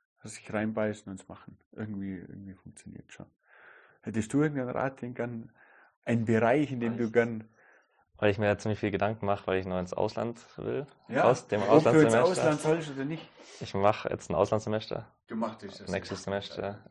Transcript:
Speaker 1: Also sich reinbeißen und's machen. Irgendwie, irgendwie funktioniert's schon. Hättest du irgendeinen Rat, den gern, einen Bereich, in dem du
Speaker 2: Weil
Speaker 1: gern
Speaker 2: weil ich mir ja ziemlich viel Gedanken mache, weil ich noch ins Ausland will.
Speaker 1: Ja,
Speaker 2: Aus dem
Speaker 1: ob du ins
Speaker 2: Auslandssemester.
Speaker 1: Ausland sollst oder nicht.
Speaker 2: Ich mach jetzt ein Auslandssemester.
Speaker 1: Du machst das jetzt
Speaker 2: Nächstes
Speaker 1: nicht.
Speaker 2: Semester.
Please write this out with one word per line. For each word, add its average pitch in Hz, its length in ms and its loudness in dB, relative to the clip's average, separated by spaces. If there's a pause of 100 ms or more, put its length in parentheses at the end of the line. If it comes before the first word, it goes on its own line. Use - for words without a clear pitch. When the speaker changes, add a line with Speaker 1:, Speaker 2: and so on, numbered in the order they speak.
(200)
Speaker 1:
Also 107 160 -16
sich - 160 -16
reinbeißen 107 580 -2
und's 95 200 -14
machen. - 280 -18 (140)
Irgendwie, 98 460 -8
irgendwie 95 380 -14
funktioniert's - 580 -20
schon. - 140 -20 (760)
Hättest 110 320 -4
du 143 80 4
irgendeinen 143 300 0
Rat, 135 300 -4
den 123 120 -8
gern, 120 400 -8 (500)
einen 117 220 2
Bereich, 117 460 4
in 127 80 -4
dem 117 180 -2
du 120 80 0
Speaker 2:
Weil 110 60 -4
Speaker 1:
gern 117 380 2 (680)
Speaker 2:
weil 107 140 4
ich 101 60 0
mir 107 80 2
ja 104 120 4
ziemlich 107 220 -2
viel 104 120 0
Gedanken 101 340 -2
mache, 101 200 0
weil 95 140 2
ich 95 60 -4
noch 92 120 -2
ins 90 140 -4
Ausland 113 480 -2 (180)
will. 123 300 -6 (220)
Speaker 1:
Ja, - 160 2
Speaker 2:
Aus 123 240 4
dem 104 140 0
Speaker 1:
ob 98 40 0
du 107 80 6
ins 156 100 8 (300)
Speaker 2:
Auslandssemester. 120 80 6
Speaker 1:
Ausland 156 380 2
sollst 156 300 0
oder 135 120 -6
nicht. 160 260 -8 (300)
Speaker 2:
Ich - 140 -12
mach 101 360 2
jetzt - 200 -6
ein - 60 -2
Auslandssemester. 107 760 0 (160)
Speaker 1:
Du 113 80 -10
machst 110 280 -6
das 98 160 -16
jetzt 92 120 -12
Speaker 2:
Nächstes 95 280 -6
Speaker 1:
nicht. - 40 -14
Speaker 2:
Semester. 98 560 -6 (100)